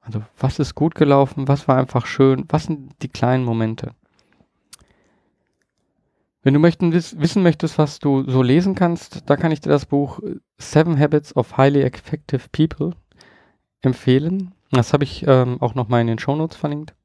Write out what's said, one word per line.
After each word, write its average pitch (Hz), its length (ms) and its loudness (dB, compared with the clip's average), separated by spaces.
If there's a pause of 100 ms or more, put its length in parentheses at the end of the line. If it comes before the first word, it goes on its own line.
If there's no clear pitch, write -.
Also 107 140 -8 (160)
was 135 200 -2
ist 139 160 -4
gut 156 200 -2
gelaufen, 139 540 2
was 143 200 0
war 131 80 4
einfach 127 300 -2
schön, 135 420 2
was 156 160 -2
sind 139 380 -8
die - 80 -10
kleinen 127 340 0
Momente? 113 480 -4 (2500)
Wenn 139 120 2
du 147 60 4
möchten, 170 320 2
wiss-, 170 260 -4
wissen 170 240 0
möchtest, 165 340 0
was 151 220 -2
du 135 300 0
so 131 140 2
lesen 175 320 2
kannst, - 540 -4
da 147 80 4
kann 160 160 0
ich 151 80 -4
dir - 80 -8
das 147 160 2
Buch 139 360 -4 (360)
Seven 160 420 0
Habits 147 380 0
of - 220 -2
Highly 139 240 4
Effective - 680 -6
People 160 420 -2 (920)
empfehlen. 151 720 0 (160)
Das 127 240 2
habe 143 100 2
ich, - 220 -8
ähm, 127 340 2
auch 117 140 -2
nochmal 120 260 0
in 117 60 2
den 113 120 -2
Shownotes 156 380 -4
verlinkt. 151 380 -8 (100)